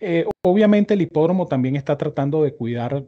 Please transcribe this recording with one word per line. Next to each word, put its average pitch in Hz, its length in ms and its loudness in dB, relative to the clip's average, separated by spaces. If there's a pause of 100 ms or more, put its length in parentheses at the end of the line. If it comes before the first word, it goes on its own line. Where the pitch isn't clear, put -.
eh, 165 220 0 (160)
obviamente 208 520 4
el 196 80 0
hipódromo 165 440 0
también 131 300 -2
está 143 200 -2
tratando 143 460 -2
de 139 140 -2
cuidar 120 520 -6